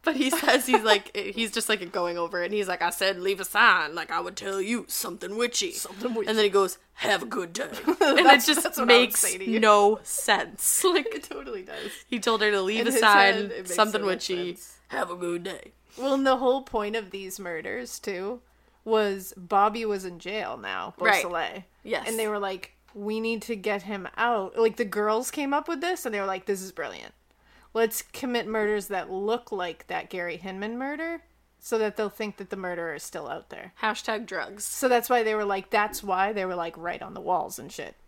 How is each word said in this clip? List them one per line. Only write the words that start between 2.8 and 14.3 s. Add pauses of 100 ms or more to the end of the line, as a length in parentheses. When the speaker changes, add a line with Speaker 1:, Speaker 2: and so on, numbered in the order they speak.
Speaker 1:
"I
said
leave
a
sign,
like
I
would
tell
you,
something
witchy."
Speaker 2:
Something
witchy.
Speaker 1:
And
then
he
goes, (180)
"Have
a
good
day."
Speaker 2:
<laughs>
Speaker 1:
And
it
Speaker 2:
That's,
Speaker 1:
just
Speaker 2:
that's
what
I
would
Speaker 1:
makes
Speaker 2:
say
to
you.
Speaker 1:
no
sense.
<laughs>
Like,
Speaker 2:
It
totally
does. (160)
Speaker 1:
he
told
her
to
leave
Speaker 2:
In
Speaker 1:
a
Speaker 2:
his
Speaker 1:
sign,
Speaker 2:
head,
it
makes
Speaker 1:
something
Speaker 2:
so
much
Speaker 1:
witchy,